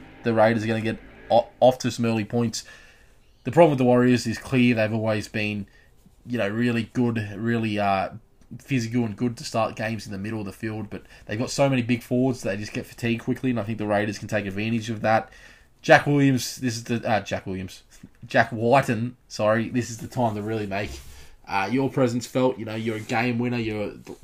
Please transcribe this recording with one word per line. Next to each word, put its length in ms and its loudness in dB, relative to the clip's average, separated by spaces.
the 100 0
Raiders 300 4
are 40 -2
gonna 140 0
get 160 -4
o-, 200 4
off 200 6
to 120 -2
some 140 -2
early 200 0
points. 380 -2
The 80 -6
problem 200 8
with 80 0
the 60 4
Warriors 400 6
is 120 -2
clear. 380 2
They've 180 0
always 340 0
been, 400 -4
you 120 -4
know, 120 0
really 440 0
good, 420 0
really, 440 0
uh, 300 2
physical 440 -2
and 120 -4
good 220 -2
to 60 -14
start 320 -2
games 300 -4
in 60 -12
the 60 -8
middle 220 -6
of 60 -6
the 60 -8
field, 380 -8
but 140 -12
they've 120 -6
got 120 -2
so 180 2
many 140 2
big 220 0
forwards 380 0
that 100 -4
they 60 -4
just 160 -10
get 120 -6
fatigued 380 -4
quickly, 260 -2
and 100 -2
I 40 -4
think 160 -6
the 80 -4
Raiders 320 0
can 80 -10
take 180 -2
advantage 440 -4
of 120 -6
that. 280 2
Jack 240 6
Williams, 520 2
this 200 -4
is 80 -10
the, 220 -4
uh, 140 0
Jack 240 -8
Williams, 380 -10
Jack 240 2
Whiten, 680 0
sorry, 420 2
this 200 -2
is 80 -12
the 100 -12
time 280 -2
to 60 -4
really 260 -4
make, 240 -4
uh, 240 -2
your 180 0
presence 360 0
felt. 320 0
You 80 -10
know, 100 -8
you're 220 -4
a 40 -8
game 380 -2
winner, 180 -2
you're 360 -4